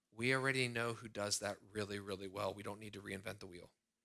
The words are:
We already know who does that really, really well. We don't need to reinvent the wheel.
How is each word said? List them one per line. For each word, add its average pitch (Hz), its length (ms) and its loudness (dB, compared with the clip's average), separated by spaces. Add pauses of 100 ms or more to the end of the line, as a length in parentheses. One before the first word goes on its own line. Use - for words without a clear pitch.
(180)
We 123 160 4
already 131 340 4
know 117 260 2
who 113 140 -8
does 104 320 0
that 101 180 0 (160)
really, 101 260 0
really 98 280 -4
well. 98 280 0
We 101 80 -8
don't 104 160 -4
need 107 140 -10
to 98 80 -8
reinvent 98 380 -6
the 101 60 -8
wheel. 87 240 -12 (360)